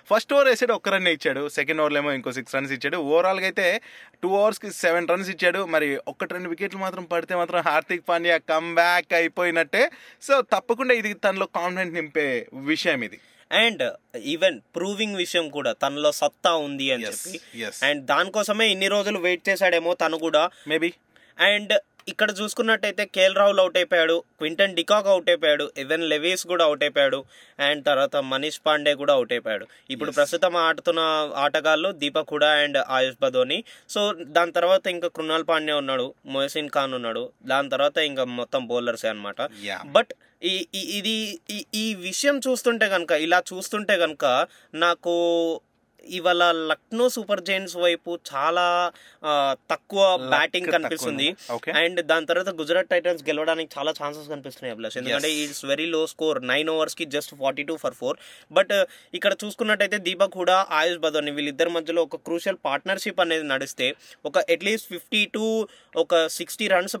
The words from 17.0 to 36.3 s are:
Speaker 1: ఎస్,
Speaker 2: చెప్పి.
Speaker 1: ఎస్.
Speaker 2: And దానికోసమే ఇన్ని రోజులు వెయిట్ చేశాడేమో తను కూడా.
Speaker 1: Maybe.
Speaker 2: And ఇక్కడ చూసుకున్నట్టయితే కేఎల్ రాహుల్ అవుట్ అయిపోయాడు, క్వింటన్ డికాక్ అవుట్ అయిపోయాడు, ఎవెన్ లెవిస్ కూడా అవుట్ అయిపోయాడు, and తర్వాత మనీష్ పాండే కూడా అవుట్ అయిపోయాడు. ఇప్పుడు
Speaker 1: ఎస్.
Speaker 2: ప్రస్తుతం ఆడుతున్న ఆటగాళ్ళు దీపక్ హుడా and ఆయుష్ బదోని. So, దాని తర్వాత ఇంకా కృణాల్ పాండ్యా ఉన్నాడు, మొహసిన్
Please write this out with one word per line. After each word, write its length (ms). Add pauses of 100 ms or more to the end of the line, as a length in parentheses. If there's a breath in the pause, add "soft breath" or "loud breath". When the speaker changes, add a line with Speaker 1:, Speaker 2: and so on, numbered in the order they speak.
Speaker 1:
ఎస్, 260
Speaker 2:
చెప్పి. 340
Speaker 1:
ఎస్. 220
Speaker 2:
And 160
దానికోసమే 680
ఇన్ని 200
రోజులు 300
వెయిట్ 300
చేశాడేమో 460
తను 240
కూడా. 320 (180 loud breath)
Speaker 1:
Maybe. 220 (680 soft breath)
Speaker 2:
And 160 (340)
ఇక్కడ 340
చూసుకున్నట్టయితే 640
కేఎల్ 300
రాహుల్ 260
అవుట్ 160
అయిపోయాడు, 480 (140)
క్వింటన్ 360
డికాక్ 320
అవుట్ 240
అయిపోయాడు, 480
ఎవెన్ 240
లెవిస్ 440
కూడా 180
అవుట్ 180
అయిపోయాడు, 420 (480 soft breath)
and 100
తర్వాత 340
మనీష్ 500
పాండే 280
కూడా 200
అవుట్ 180
అయిపోయాడు. 340 (240 soft breath)
ఇప్పుడు 200
Speaker 1:
ఎస్. 60
Speaker 2:
ప్రస్తుతం 400
ఆడుతున్న 800
ఆటగాళ్ళు 580
దీపక్ 400
హుడా 320
and 140 (100)
ఆయుష్ 340
బదోని. 420 (260 loud breath)
So, 320
దాని 300
తర్వాత 340
ఇంకా 220
కృణాల్ 400
పాండ్యా 280
ఉన్నాడు, 380 (120)
మొహసిన్ 440